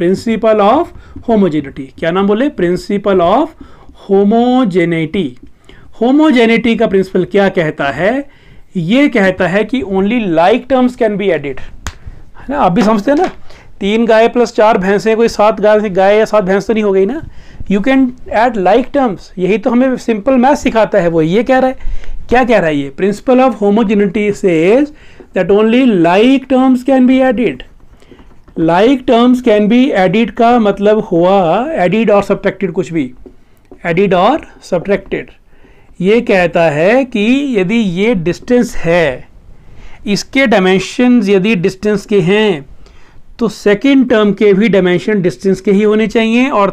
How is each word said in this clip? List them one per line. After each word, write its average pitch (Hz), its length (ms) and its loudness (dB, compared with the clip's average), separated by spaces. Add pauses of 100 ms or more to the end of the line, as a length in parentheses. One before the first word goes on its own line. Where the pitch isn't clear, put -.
principle 214 640 0
of 277 240 2 (420)
homogeneity। 151 580 -2 (120)
क्या 165 120 -2
नाम 196 160 0
बोले? 226 220 0 (100)
Principle 190 640 -2
of 220 260 2 (640)
homogeneity। 196 1160 0 (760)
Homogeneity 233 720 2
का 226 120 0
principle 190 440 -2
क्या 196 180 2
कहता 156 420 -2
है? 226 380 -4 (460)
ये 214 340 0
कहता 190 380 0
है 196 160 0
कि 247 180 -6
only 202 380 -2 (180)
like 208 320 2
terms 254 320 0
can 208 160 -2
be 196 160 -4
added, 143 260 -6
है - 920 -16
ना? 285 100 -4
आप 190 120 0
भी 196 120 2
समझते 226 280 0
हैं 294 60 0
ना, 359 120 0 (500)
तीन 220 260 -2
गाय 220 220 4
plus 233 260 -2
चार 220 240 2
भैंसें, 196 380 0
कोई 233 120 2
सात 214 340 0
गाय, 214 280 2
गाय 190 280 2
या 220 80 2
सात 214 180 0
भैंस 196 240 -2
तो 240 60 0
नहीं 214 100 -2
हो 202 80 0
गई 190 140 2
ना? 254 160 -6 (500)
You 202 160 0
can 262 200 2 (360)
add 233 160 -2
like 196 360 0
terms, 240 340 -2 (100)
यही 185 180 0
तो 214 120 -4
हमें 247 280 0
simple 233 400 -2
math 262 180 4
सिखाता 214 460 0
है 170 60 0
वो, 165 140 0
ये 180 220 0
कह 262 160 0
रहा 262 100 0
है। 269 60 -6 (540)
क्या 247 140 2
कह 220 160 2
रहा 165 80 0
है 151 100 -2
ये? 139 240 -6
Principle 226 440 0
of 254 160 -2
homogeneity 208 640 0 (140)
says 196 540 2 (440)
that 185 140 0
only 220 320 2 (220)
like 240 480 2
terms 254 340 2
can 262 220 4
be 262 140 2
added। 226 400 -2 (1040)
Like 233 400 2
terms 247 380 2
can 208 220 2
be 247 140 4 (220)
added 220 320 0
का 233 220 4
मतलब 208 520 0
हुआ 180 260 2 (480)
added 208 260 0
और 202 120 2
subtracted, 190 480 -4
कुछ 165 220 -6
भी 135 180 -4 (760)
added 185 280 0
और 214 340 0 (160)
subtracted। 180 640 -6 (720)
ये 208 200 2
कहता 180 400 0 (100)
है 196 340 2
कि 214 180 -4 (340)
यदि 185 180 0
ये 208 420 0
distance 175 580 -2
है, 160 520 -2 (800)
इसके 269 400 -2
dimensions 202 840 0
यदि 202 260 2
distance 196 500 -4
के 202 160 0
हैं, 185 440 0 (760)
तो 233 100 -2
second 254 600 0
term 214 240 2
के 208 200 2
भी 208 160 2
dimension 185 520 0
distance 185 400 -2
के 214 100 -2
ही 196 120 2
होने 214 240 0
चाहिए 233 420 0
और 202 240 0